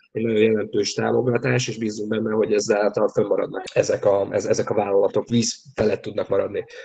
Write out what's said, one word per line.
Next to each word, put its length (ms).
egy 120
nagyon 180
jelentős 520
támogatás, 760
és 100
bízunk 320
benne, 220
hogy 220
ezáltal 540
fönnmaradnak 560
ezek 320
a, 260
ez-, 140
ezek 240
a 40
vállalatok, 560
víz 340
felett 260
tudnak 260
maradni. 380